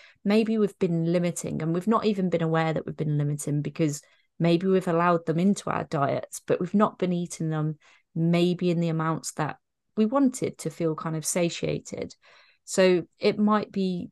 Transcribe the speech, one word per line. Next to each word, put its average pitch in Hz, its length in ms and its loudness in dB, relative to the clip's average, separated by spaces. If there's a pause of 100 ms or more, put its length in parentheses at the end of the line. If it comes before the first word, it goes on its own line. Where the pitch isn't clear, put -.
(240)
maybe 220 320 2
we've 208 220 0
been 165 340 0
limiting, 175 500 -2
and 165 120 -2
we've 180 140 -2
not 226 160 2
even 190 260 0
been 165 120 0
aware 160 300 2
that - 140 -4
we've 151 100 -8
been 151 220 -2
limiting 147 420 -2
because 147 420 -2 (360)
maybe 170 300 2
we've 190 180 2
allowed 170 400 2
them 160 140 0
into 190 280 2
our - 160 -2
diets, - 640 -2
but - 140 0
we've 185 140 -4
not 208 220 2
been 180 160 -2
eating 175 380 -4
them 156 280 -2 (360)
maybe 175 560 2
in 170 100 0
the 170 80 0
amounts 160 440 -2
that - 240 -4 (400)
we 214 100 4
wanted 262 520 0
to 160 120 -6
feel 160 240 -2
kind 160 220 -6
of 156 100 -6
satiated. - 880 -4 (500)
So 185 380 2 (160)
it 208 200 0
might 208 340 2
be 185 400 -4